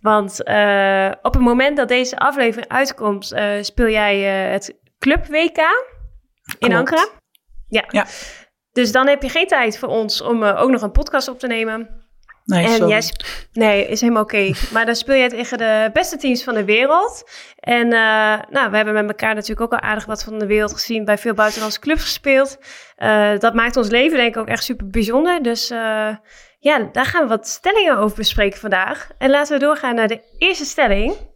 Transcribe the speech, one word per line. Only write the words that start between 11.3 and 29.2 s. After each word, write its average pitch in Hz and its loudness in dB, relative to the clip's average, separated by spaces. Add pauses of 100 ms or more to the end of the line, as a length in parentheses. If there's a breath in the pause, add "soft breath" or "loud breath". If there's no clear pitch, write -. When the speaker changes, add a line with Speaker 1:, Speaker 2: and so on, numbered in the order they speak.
Speaker 1:
te 262 -8
nemen. 226 -6 (420)
Speaker 2:
Nee, 175 2
Speaker 1:
En 175 4
Speaker 2:
sorry. - 4
Speaker 1:
jij 214 2
sp-, - -8 (300 loud breath)
nee, 208 2
is 220 -4
helemaal 233 2
oké. 202 0 (100)
<laughs> - -4
Maar 226 2
dan 233 0
speel 269 0
jij 254 4
tegen 240 -6
de 220 2
beste 339 -2
teams 247 -2
van 247 -6
de 214 0
wereld. 277 2 (320 loud breath)
En, 240 0
eh, 220 2 (100)
nou, 214 0
we 196 -4
hebben 214 0
met 214 0
elkaar 220 -2
natuurlijk 214 -6
ook 226 -4 (100)
al - -6
aardig 214 -4
wat 214 -8
van 220 -10
de 214 -2
wereld 208 0
gezien. 220 -6
Bij 208 0
veel 226 -4
buitenlandse 214 -2
clubs 302 0
gespeeld. 269 0 (380 loud breath)
Eh, 208 2
dat 226 2
maakt 233 0
ons 220 0
leven 269 2
denk 233 0
ik 226 -6
ook 220 -8
echt 226 -4
super 220 -8
bijzonder. 254 0
Dus, 233 -2
eh, 220 -2 (440 soft breath)
ja, 269 0
daar 262 -2
gaan 339 0
we 277 2
wat 220 -2
stellingen 359 2
over 208 0
bespreken 202 0
vandaag. 208 -2 (100)
En 262 2